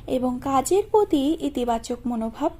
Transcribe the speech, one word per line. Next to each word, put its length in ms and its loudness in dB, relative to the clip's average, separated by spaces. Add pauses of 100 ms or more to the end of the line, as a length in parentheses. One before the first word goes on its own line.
এবং 340 0
কাজের 480 2
প্রতি 340 4 (200)
ইতিবাচক 640 -2
মনোভাব 540 -2